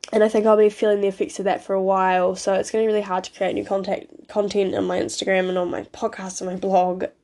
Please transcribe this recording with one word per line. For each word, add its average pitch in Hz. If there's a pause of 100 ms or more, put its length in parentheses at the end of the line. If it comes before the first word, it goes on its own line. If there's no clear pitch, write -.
(120)
and 214
I 220
think 220
I'll 214
be 214
feeling 208
the 196
effects 190
of 190
that 180
for 196
a 190
while, 185
so 196
it's 190
gonna 220
be 220
really 214
hard 190
to -
create 180
new 202
contact, 196
content 202
on 190
my 180
Instagram 185
and 185
on 180
my 92
podcast 190
and 185
my 185
blog 185 (180)